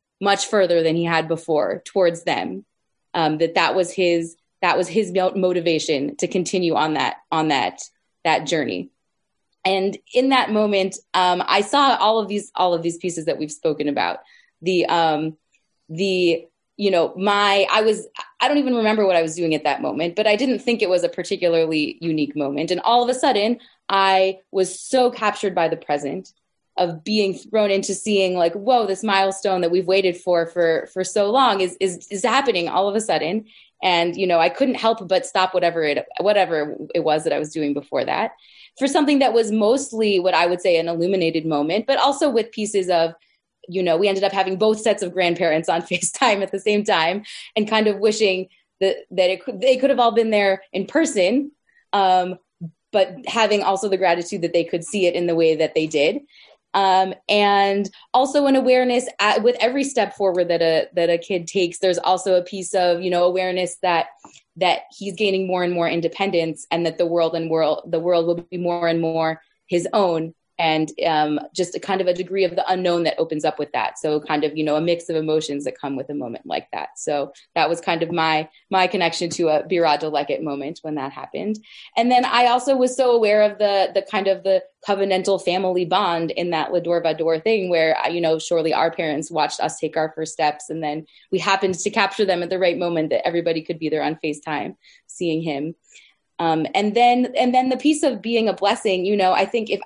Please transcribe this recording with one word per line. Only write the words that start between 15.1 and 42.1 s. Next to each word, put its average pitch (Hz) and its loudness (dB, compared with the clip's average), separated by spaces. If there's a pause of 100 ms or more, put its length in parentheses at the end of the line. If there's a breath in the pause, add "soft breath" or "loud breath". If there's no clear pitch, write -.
the, 175 0 (320)
you 202 0
know, 170 2
my, 202 2
I 214 2
was, 214 0 (320)
I 247 2
don't 294 2
even 254 0
remember 220 2
what 185 4
I 165 4
was 156 -2
doing 165 0
at 151 -2
that 143 0
moment, 151 -4
but 214 2
I 214 4
didn't 247 0
think 240 -2
it 196 0
was 180 2
a 170 2
particularly 165 0
unique 156 -2
moment. 143 -4
And 175 -2
all 240 2
of 240 -2
a 254 2
sudden, 240 0 (300 loud breath)
I 190 4 (120)
was 190 -2
so 247 2
captured 208 -2
by 175 2
the 160 -2
present 156 -6 (460)
of 170 -2
being 208 0
thrown 208 -2
into 196 0
seeing, 190 0
like, 170 2
"Whoa, 220 2
this 190 -4
milestone 190 0
that 170 0
we've 180 0
waited 185 2
for, 175 0
for, 165 0
for 185 -4
so 202 -2
long 233 2
is, 180 -2
is, 180 -4
is 196 -8
happening 226 0
all 196 0
of 202 -2
a 220 -2
sudden." 196 -2 (380 soft breath)
And, 175 0
you 185 -2
know, 170 4
I 165 4
couldn't 254 0
help 220 0
but 180 0
stop 185 0
whatever 170 0
it, 147 -2 (120)
whatever 175 0 (180)
it 165 0
was 156 2
that 156 0
I 147 -2
was 151 -6
doing 147 -2
before 139 -4
that 196 -2 (460 loud breath)
for 277 0
something 285 2
that 254 2
was 226 2
mostly 220 2
what 180 2
I 165 4
would 175 -2
say 180 4
an 165 0
illuminated 170 0
moment, 156 -2
but 269 0
also 285 2